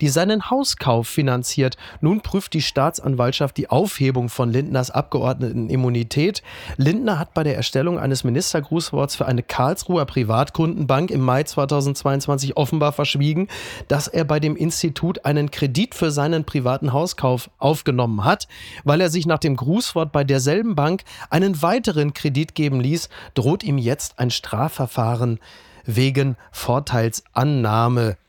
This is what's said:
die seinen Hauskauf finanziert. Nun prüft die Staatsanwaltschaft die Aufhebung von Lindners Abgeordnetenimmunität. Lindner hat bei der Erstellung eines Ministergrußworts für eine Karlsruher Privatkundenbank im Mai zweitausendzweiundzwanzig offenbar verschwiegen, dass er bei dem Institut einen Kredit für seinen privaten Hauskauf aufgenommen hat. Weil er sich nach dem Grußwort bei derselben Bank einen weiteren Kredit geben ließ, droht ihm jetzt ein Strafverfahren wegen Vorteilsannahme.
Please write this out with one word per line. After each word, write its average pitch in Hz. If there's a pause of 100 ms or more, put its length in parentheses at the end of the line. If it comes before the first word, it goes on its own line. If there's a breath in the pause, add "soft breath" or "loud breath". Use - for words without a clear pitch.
die 147
seinen 190
Hauskauf 131
finanziert. 131 (240 loud breath)
Nun 180
prüft -
die 156
Staatsanwaltschaft 135
die -
Aufhebung 131
von 120
Lindners 131
Abgeordnetenimmunität. 127 (320 loud breath)
Lindner 180
hat -
bei 165
der 147
Erstellung 139
eines 131
Ministergrußworts 143
für -
eine 123
Karlsruher 151
Privatkundenbank 139
im 139
Mai 131
zweitausendzweiundzwanzig 139
offenbar 151
verschwiegen, 151 (400 loud breath)
dass 143
er 165
bei 151
dem 151
Institut 165
einen 147
Kredit 147
für 160
seinen 151
privaten 131
Hauskauf 135
aufgenommen 123
hat. 180 (360 loud breath)
Weil 147
er 185
sich 165
nach 160
dem 143
Grußwort 160
bei 143
derselben 143
Bank 156 (260 loud breath)
einen 180
weiteren 170
Kredit 147
geben 139
ließ, 147 (260 loud breath)
droht 135
ihm 143
jetzt 123
ein 120
Strafverfahren 120 (460 loud breath)
wegen 131 (160 loud breath)
Vorteilsannahme. 120 (120)